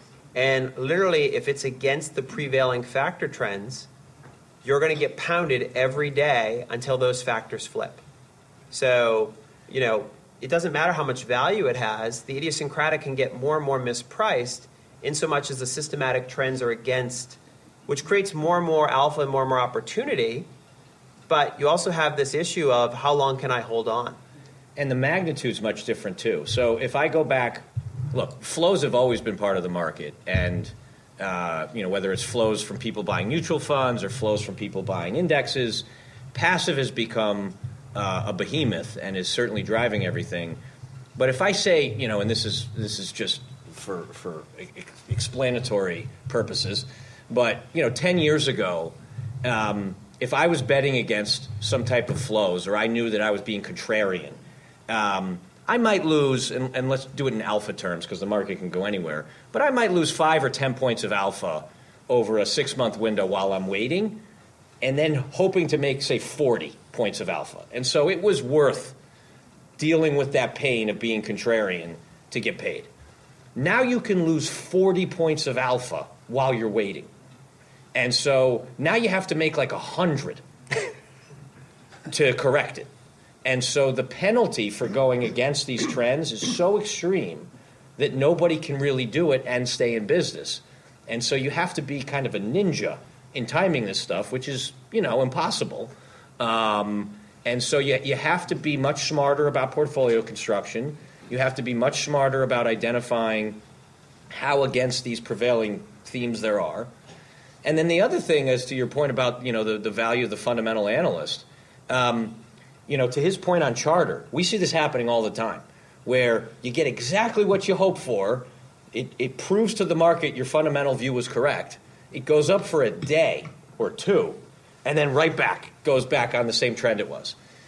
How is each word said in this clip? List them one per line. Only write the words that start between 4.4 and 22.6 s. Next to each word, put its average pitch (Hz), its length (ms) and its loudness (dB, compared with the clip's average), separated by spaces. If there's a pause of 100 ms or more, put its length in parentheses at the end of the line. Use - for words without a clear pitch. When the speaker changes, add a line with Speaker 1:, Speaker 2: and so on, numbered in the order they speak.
Speaker 1:
you're 139 180 2
gonna 156 140 2
get 147 220 -2
pounded 156 580 0
every 139 360 0
day 123 580 0
until 123 300 -2
those 127 240 0
factors 113 440 -4
flip. - 320 -8 (680)
So, 117 640 4 (380)
you 131 100 -2
know, 110 300 0 (320)
it 131 60 -8
doesn't 170 240 0
matter 160 200 2
how 151 120 -2
much 127 200 -4
value 147 420 2
it 123 100 0
has, 113 460 -4
the 135 140 -10
idiosyncratic 151 640 -2
can 139 140 -6
get 127 260 -2
more 147 160 0
and 151 80 -2
more 135 160 0
mispriced 123 840 -4 (360)
in 147 120 -2
so 160 120 -2
much 147 240 -2
as 127 100 -8
the 127 60 -6
systematic 131 640 -4
trends 131 320 -2
are 120 100 0
against, 123 680 -4 (480)
which 143 180 -4
creates 196 300 2
more 165 240 2
and 175 80 0
more 151 240 4
alpha 143 320 4
and 139 80 -2
more 135 120 2
and 127 60 0
more 127 120 2
opportunity, 123 840 -2 (840)
but 147 300 2
you 143 100 2
also 170 220 2
have 156 260 0
this 135 180 0
issue 165 360 2